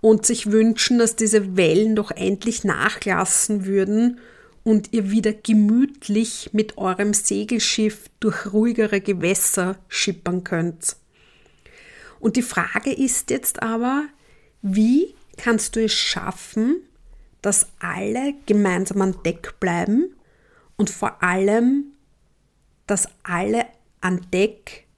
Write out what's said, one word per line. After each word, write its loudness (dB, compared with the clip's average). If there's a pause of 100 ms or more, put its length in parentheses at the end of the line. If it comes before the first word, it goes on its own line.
und 6
sich -2
wünschen, 4
dass 2
diese 0
Wellen 4
doch -2
endlich -2
nachlassen -2
würden 2 (460)
und 2
ihr 0
wieder 2
gemütlich 2
mit 0
eurem -2
Segelschiff -2 (100)
durch -2
ruhigere 2
Gewässer 0 (120)
schippern -4
könnt. -4 (1200)
Und 0
die 2
Frage -2
ist -2
jetzt -2
aber, -2 (580)
wie 2 (260)
kannst 0
du 0
es 0
schaffen, -4 (680)
dass 2 (120)
alle -4 (120)
gemeinsam 2
an 0
Deck -6
bleiben 0 (600)
und 0
vor -6
allem, 2 (960)
dass -2 (140)
alle -2 (340)
an -2 (120)
Deck -2 (120)